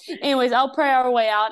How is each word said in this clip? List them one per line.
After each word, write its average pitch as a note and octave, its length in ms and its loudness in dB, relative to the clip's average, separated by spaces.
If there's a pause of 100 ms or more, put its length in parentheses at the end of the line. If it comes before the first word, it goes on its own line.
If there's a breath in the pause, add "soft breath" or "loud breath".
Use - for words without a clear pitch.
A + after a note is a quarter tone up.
(220 loud breath)
Anyways, C4 300 0
I'll C4 220 0
pray D4 160 0
our B3+ 220 2
way A3+ 180 0
out, G#3+ 220 0